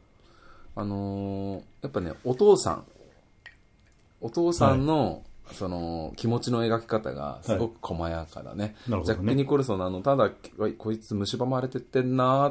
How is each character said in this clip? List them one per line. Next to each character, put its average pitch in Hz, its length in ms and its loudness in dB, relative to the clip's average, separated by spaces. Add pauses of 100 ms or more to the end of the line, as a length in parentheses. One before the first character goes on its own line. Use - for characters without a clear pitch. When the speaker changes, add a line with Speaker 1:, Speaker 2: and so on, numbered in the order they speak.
(760)
Speaker 1:
あ 104 80 -6
の 98 760 -6
ー、 - 40 -16 (200)
や - 80 -6
っ - 20 -20
ぱ 104 80 -4
ね、 82 140 -6 (100)
お 127 100 0
父 208 220 8
さ - 160 0
ん。 - 120 -8 (1400)
お - 80 -8
父 170 240 2
さ 139 180 6
ん 135 140 2
の、 139 360 2 (220)
Speaker 2:
は - 80 -18
い。 - 20 -16
Speaker 1:
そ 95 140 -6
の、 82 480 -6
気 - 100 -4
持 117 140 2
ち 123 100 -4
の 117 140 2
描 113 160 2
き - 60 -14
方 107 260 -2
が 69 300 -8
す 113 160 0
ご 113 100 0
く - 180 -12
細 82 220 -4
や 82 240 -6
か 60 100 -14
だ 62 120 -14
ね。 101 100 -4
Speaker 2:
は 107 60 -4
い。 - 20 -18
な - 0 -
る - 40 -20
ほ - 120 -14
ど 107 120 0
ね。 80 40 -4
Speaker 1:
ジ 110 80 2
ャ - 40 0
ッ 95 120 -2
ク・ 123 60 2
ニ 139 100 2
コ 139 140 2
ル 135 60 2
ソ 107 120 -2
ン - 20 -2
の 92 60 -2
あ 92 60 -2
の、 92 100 -4
た 139 160 2
だ、 107 140 4 (480)
「こ 110 120 -4
い 110 80 -2
つ - 160 -10
蝕 104 300 -2
ま 127 160 0
れ 127 80 -2
て 131 100 -6
っ - 40 -8
て - 180 0
ん 127 160 2
な」 131 340 4